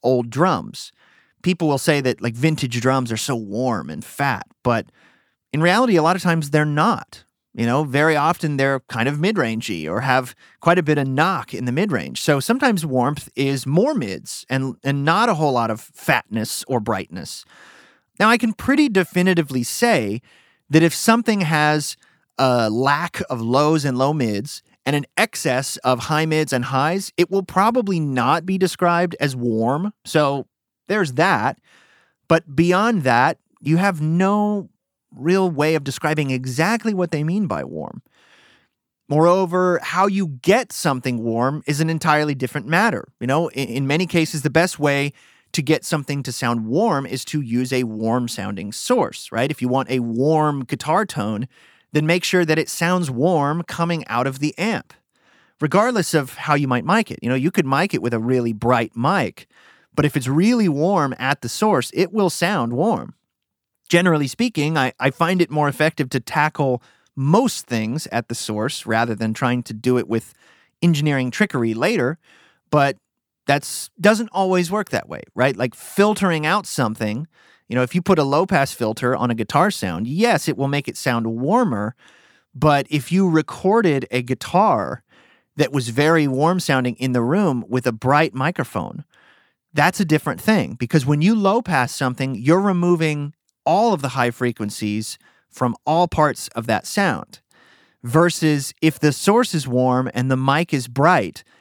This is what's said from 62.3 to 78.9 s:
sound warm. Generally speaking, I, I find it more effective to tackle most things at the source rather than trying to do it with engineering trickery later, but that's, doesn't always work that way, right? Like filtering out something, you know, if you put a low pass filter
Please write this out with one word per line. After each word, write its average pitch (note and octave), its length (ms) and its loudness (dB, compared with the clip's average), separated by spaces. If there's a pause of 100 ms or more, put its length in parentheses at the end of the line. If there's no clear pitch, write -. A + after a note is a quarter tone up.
sound D#3 440 -2
warm. C#3+ 400 -2 (760)
Generally E3+ 400 4
speaking, D#3+ 500 -2
I, B2+ 220 0
I C3 100 2
find F3 320 0
it D#3 80 0
more D3 180 0
effective D3+ 420 -2
to C3 100 -2
tackle D3 600 -2 (360)
most F3 500 2
things A#2 460 -4
at A#2 160 -4
the A#2+ 80 -8
source G#2+ 500 -6
rather A2+ 300 0
than A2 180 -2
trying B2 300 -2
to A2+ 100 -14
do B2 240 0
it - 80 -2
with A2 260 -4 (480)
engineering C#3+ 520 2
trickery A#2+ 420 0
later, D#3 420 0 (540)
but C#3 280 2 (500)
that's, - 420 -4 (100)
doesn't G#3+ 280 4
always F#3 420 0
work F#3+ 200 -4
that - 180 -4
way, - 140 -12 (120)
right? C3 220 2
Like A#2 180 -4
filtering F#3+ 720 0
out F#3+ 220 0
something, A2+ 580 -2 (420)
you A#2+ 60 -6
know, B2+ 80 2
if B2 100 -2
you F3+ 80 0
put E3+ 200 2
a - 20 2
low C#3+ 240 2
pass C#3+ 260 0
filter A#2+ 440 -2